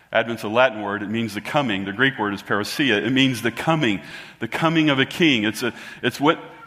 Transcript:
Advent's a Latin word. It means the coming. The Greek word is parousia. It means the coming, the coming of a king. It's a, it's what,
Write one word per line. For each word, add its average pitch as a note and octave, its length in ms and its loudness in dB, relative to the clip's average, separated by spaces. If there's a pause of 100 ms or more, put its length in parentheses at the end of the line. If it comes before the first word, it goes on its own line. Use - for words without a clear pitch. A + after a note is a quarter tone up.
(120)
Advent's A#2 320 0
a G#2+ 40 -4
Latin A2+ 340 2
word. G2+ 200 -4
It G2 60 -6
means A2 260 -4
the G2+ 60 -4
coming. G#2+ 440 -2
The G2 80 -6
Greek C3 260 0
word G#2 140 0
is G2 100 -6
parousia. G#2+ 640 0
It A#2 60 0
means C3 320 2
the A2+ 80 0
coming, D3+ 500 0 (380)
the A2+ 100 -6
coming D#3+ 420 2
of C3 80 2
a C3 80 4
king. C3+ 380 2
It's A2 180 -2
a, A#2+ 120 -2 (280)
it's A#2+ 180 -2
what, D#3+ 180 4 (280)